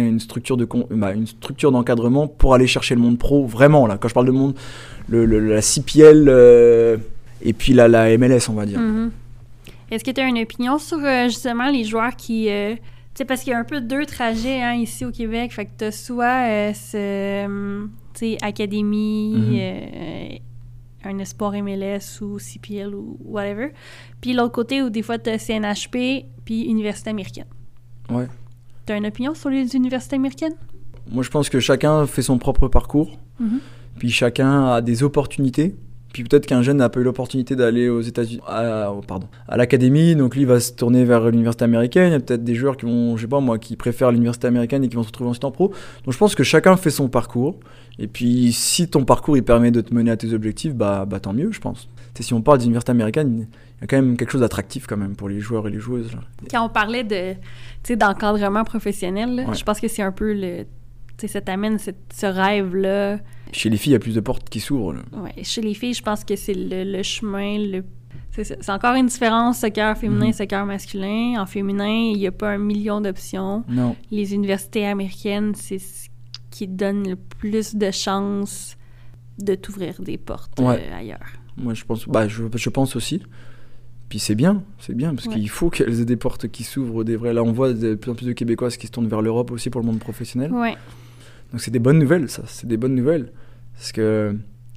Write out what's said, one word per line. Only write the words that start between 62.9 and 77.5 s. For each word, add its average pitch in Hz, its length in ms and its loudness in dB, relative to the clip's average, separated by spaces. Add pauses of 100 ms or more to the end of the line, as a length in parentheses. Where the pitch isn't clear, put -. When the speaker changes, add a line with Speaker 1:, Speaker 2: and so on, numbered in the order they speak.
Speaker 1:
Chez - 180 -2
les 110 80 2
filles, 143 140 2
il - 20 6
y 120 40 8
a - 20 2
plus 110 160 -4
de 113 60 -2
portes - 280 -4
qui 113 100 -8
s'ouvrent, 107 340 -4
là. 64 80 -10 (120)
Speaker 2:
Ouais, - 300 -14
chez - 180 -8
les 208 120 -2
filles, 240 200 -6
je - 100 -8
pense 208 200 -4
que 208 120 -4
c'est 196 180 -4
le, 185 300 -6
le 190 200 -4
chemin, 202 560 -6
le... 196 240 -4 (480)
c'est 214 120 -6
ça. - 160 -10
C'est - 120 -8
encore 240 240 0
une 262 120 4
différence, 233 520 0
soccer 214 380 0
féminin, 214 300 0
Speaker 1:
Mhm. 226 60 2
Speaker 2:
soccer 202 320 -4
masculin. 202 760 -4
En 196 60 -4
féminin, 202 680 -2
il 208 40 0
y 196 100 -2
a 180 40 -4
pas 208 180 -4
un 202 80 -2
million 208 440 -2
d'options. 196 680 -6
Speaker 1:
Non. 240 260 0 (160)
Speaker 2:
Les 202 220 -2
universités 202 540 -2
américaines, 202 680 -4
c'est 196 240 -10
ce - 300 -16 (400)
qui - 180 -10
donne 196 400 -4
le 185 80 -6
plus 214 600 -6